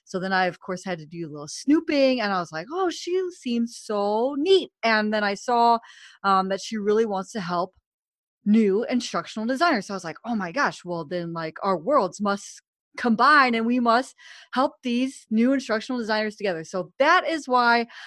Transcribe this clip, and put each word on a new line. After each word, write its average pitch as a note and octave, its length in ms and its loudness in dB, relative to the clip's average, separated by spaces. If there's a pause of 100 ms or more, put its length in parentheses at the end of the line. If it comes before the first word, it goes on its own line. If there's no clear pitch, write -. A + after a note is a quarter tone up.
So F#3 160 -8
then F#3+ 120 -4
I, F#3 120 4
of F3+ 160 -4
course, F3+ 240 -10
had F3+ 140 -6
to D3+ 80 -14
do E3+ 200 -12
a C#3+ 40 -12
little D3 180 -14
snooping, C#4 720 2
and G3+ 120 -2
I F#3+ 60 0
was E3+ 140 -6
like, D#3+ 180 -8
"Oh, F4+ 200 -2
she F4 280 -4 (120)
seems A#3 520 -4
so G#3+ 560 -2
neat." F4 320 2 (120)
And G#3+ 320 2
then G#3+ 100 0
I G3+ 100 0
saw, A#3 440 2 (440)
um, F#3+ 280 4
that G3 100 -2
she - 160 -8
really G#3+ 300 2
wants F#3+ 260 -6
to A3 80 -6
help F3 320 -4 (720)
new G#3 400 4
instructional A3 600 -4
designers. C4 400 0
So G3+ 80 -8
I - 20 -6
was F3+ 80 -10
like, D#3+ 200 -10
"Oh A#3+ 100 -4
my F#3 180 -4
gosh, - 320 -2
well E3+ 220 -6
then, E3+ 260 -6
like, D#3+ 300 -8
our F#3+ 160 0
worlds G3 420 0
must G3+ 400 -4 (380)
combine B3 560 4
and A3+ 100 -2
we A#3+ 160 0
must A#3 340 2 (380)
help C#4+ 300 0
these B3+ 480 -4
new A#3 240 4
instructional B3 440 -4
designers G#3+ 380 -2
together." F3+ 260 -4
So F3+ 360 -8
that E4 280 4
is D#4+ 220 -4
why A#3 380 4 (200)